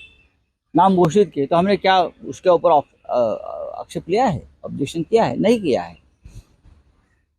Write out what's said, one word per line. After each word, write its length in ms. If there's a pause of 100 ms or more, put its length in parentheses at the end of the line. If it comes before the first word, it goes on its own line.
(760)
नाम 200
घोषित 380
किए, 120
तो 100
हमने 200
क्या 260
उसके 480
ऊपर 200
ऑफ-, 340
अ, 140 (640)
आक्षेप 280
लिया 180
है, 220 (160)
ऑब्जेक्शन 380
किया 220
है? 120
नहीं 240
किया 220
है, 120 (1400)